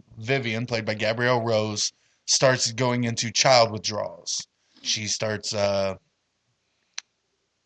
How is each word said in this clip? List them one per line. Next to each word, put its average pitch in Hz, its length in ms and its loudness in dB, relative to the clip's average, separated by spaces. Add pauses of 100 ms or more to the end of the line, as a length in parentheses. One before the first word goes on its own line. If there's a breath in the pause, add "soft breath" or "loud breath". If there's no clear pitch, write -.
(180)
Vivian, 113 480 -2
played 113 180 -2
by 107 100 -2
Gabrielle 117 480 0
Rose, 107 500 0 (340)
starts 127 460 2
going 123 320 0
into 117 260 -2
child 120 420 6
withdrawals. - 760 -6 (360)
She 107 240 -4
starts, 107 480 -4
uh, 98 420 0 (1700)